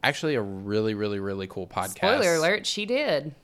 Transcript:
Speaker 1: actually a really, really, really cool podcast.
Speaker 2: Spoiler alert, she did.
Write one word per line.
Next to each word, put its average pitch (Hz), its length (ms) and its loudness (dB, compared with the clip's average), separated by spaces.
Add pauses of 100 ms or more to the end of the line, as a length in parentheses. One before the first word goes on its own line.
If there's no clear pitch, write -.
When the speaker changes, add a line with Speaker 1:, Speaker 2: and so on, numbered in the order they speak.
Speaker 1:
actually 147 320 0
a 117 60 2
really, 101 520 0
really, 104 260 -2
really 98 280 -4
cool 95 180 -8
podcast. 95 320 -4
Speaker 2:
Spoiler 196 380 4
alert, 170 320 2
she 208 180 -4
did. 196 480 0 (100)